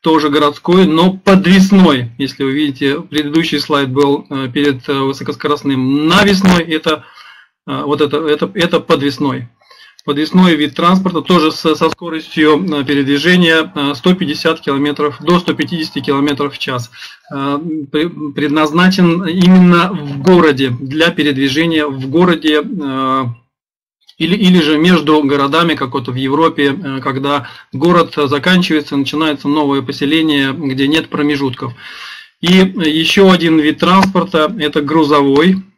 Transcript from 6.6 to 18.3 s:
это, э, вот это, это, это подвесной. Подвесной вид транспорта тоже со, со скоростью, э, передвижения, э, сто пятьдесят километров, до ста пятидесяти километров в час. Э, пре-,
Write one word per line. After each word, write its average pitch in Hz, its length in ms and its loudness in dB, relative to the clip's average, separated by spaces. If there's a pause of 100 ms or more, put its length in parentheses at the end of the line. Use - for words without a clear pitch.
это, 156 400 -2 (640)
э, 139 160 -6
вот 147 180 -2
это, 147 240 0
это, 151 280 -2
это 175 260 0
подвесной. 135 680 -2 (560)
Подвесной 156 500 2
вид 147 200 -4
транспорта 175 460 0
тоже 156 300 2
со, 156 240 -2
со 160 140 -2
скоростью, 156 760 -2
э, 147 220 -4
передвижения, 156 880 0
э, 143 200 -4
сто 180 180 0
пятьдесят 160 480 -4
километров, 143 580 -4
до 170 200 0
ста 165 140 -4
пятидесяти 156 460 -6
километров 139 560 -2
в - 40 -16
час. 123 300 -8 (440)
Э, 139 260 -4 (320)
пре-, 156 180 -2 (240)